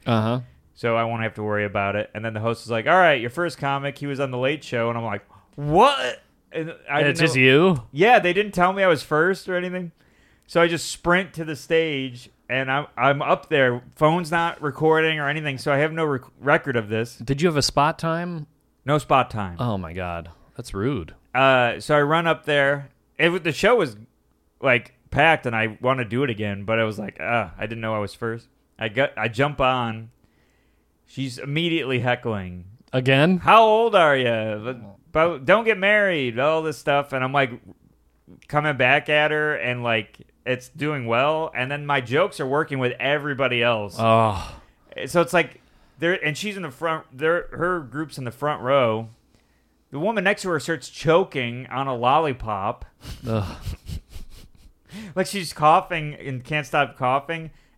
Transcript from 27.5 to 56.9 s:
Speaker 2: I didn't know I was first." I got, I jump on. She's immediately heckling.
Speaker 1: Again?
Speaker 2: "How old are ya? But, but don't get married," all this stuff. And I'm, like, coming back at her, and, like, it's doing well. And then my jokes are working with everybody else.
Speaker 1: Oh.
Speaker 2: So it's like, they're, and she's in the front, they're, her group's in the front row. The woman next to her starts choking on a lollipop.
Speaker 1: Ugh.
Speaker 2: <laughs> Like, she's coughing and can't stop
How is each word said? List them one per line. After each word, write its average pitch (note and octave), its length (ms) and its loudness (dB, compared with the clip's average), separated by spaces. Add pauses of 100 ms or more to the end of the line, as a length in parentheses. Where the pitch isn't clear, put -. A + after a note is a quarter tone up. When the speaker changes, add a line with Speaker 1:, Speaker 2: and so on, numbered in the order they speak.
Speaker 2:
I G2+ 80 -12
didn't A2+ 140 -10
know A2 140 -4
I G#2+ 40 -2
was G2+ 160 -6
first." A#2 320 -8 (320)
I A2+ 100 -4
got, B2+ 300 0
I A2 100 -2
jump C#3 320 -2
on. A#2 500 -2 (960)
She's C3 320 -8
immediately C#3+ 600 -2
heckling. G#2 680 -4 (260)
Speaker 1:
Again? C3+ 460 4
Speaker 2:
"How F#3+ 260 8
old A3 320 4
are D3+ 200 6
ya? A2 420 0
But, B2 180 -8 (360)
but D#3 320 0
don't G#3 200 4
get A3 120 2
married," F#3 600 0
all D#3 240 2
this D3+ 160 -6
stuff. C#3+ 340 0
And C3 120 -2
I'm, C3 80 -4
like, C#3 180 2 (1000)
coming D3 280 0
back C3 320 2
at D3+ 240 2
her, D3+ 240 -2
and, B2 260 -4
like, A2+ 360 -2 (280)
it's - 220 -4
doing D3+ 380 -6
well. D3 500 0
And B2+ 140 -4
then C#3+ 160 -8
my C#3 140 0
jokes B2 380 0
are C#3+ 80 -4
working C#3+ 320 -2
with B2 220 0
everybody C3+ 640 0
else. G#2+ 340 0
Speaker 1:
Oh. A2+ 600 2 (460)
Speaker 2:
So E3 140 2
it's E3+ 120 0
like, - 280 0 (380)
they're, E3+ 260 -2
and D3+ 140 -4
she's G3+ 180 -8
in G3 60 -10
the D#3 80 -10
front, D#3+ 420 -4
they're, D#3 400 -2
her F3 280 -2
group's D3 360 -10
in C3+ 80 -10
the A#2+ 60 -8
front C#3+ 320 -4
row. A#2 460 2 (840)
The C3+ 80 -10
woman G#3 260 -2
next G3 180 0
to F#3+ 80 -4
her D#3 100 0
starts - 280 -6
choking C3 800 0
on C3+ 200 -6
a B2+ 80 -2
lollipop. A#2+ 880 0 (420)
Speaker 1:
Ugh. G2+ 360 -4
Speaker 2:
<laughs> - 40 -14 (1500)
Like, F#3 120 -2
she's F#3+ 260 -8
coughing D#3 600 0
and B2+ 300 -10
can't D3+ 220 -4
stop C#3+ 300 -2